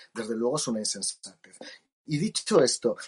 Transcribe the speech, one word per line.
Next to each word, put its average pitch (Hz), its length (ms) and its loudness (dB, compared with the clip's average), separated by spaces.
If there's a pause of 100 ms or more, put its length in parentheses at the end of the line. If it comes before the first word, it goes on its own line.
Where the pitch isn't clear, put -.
(140)
desde 113 220 -4
luego, 120 220 2
es 147 100 -2
una 113 120 0
insensatez. - 800 -8 (500)
Y 151 100 0
dicho 175 440 2
esto, - 360 2 (100)